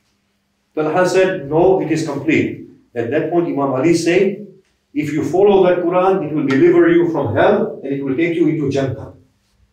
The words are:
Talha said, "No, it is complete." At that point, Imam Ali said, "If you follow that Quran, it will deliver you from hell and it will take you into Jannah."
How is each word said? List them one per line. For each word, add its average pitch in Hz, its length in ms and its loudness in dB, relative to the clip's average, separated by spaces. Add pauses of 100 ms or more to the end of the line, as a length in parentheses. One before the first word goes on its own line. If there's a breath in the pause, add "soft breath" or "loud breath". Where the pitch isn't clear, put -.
(760)
Talha 156 340 0
said, 180 400 0
"No, 165 320 2
it 151 100 -2
is - 160 -2
complete." - 640 -2 (260)
At 117 160 -4
that 160 200 -2
point, 170 200 0
Imam 135 220 -2
Ali 165 200 2
said, 196 540 0 (460)
"If 147 180 -4
you 147 120 -4
follow 185 440 4
that 175 160 0
Quran, 180 420 0
it 147 80 -8
will 135 140 -2
deliver 165 400 4
you 170 240 4
from - 240 -2
hell 190 480 0
and 135 80 -6
it 139 140 -6
will 131 100 -4
take 165 240 -2
you 160 80 2
into 147 220 -2
Jannah." 123 440 -4 (600)